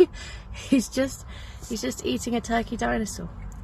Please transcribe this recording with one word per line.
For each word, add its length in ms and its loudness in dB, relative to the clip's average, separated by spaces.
He's 360 4
just, 380 -2
he's 140 -4
just 220 -4
eating 300 0
a 60 2
turkey 360 0
dinosaur. 520 0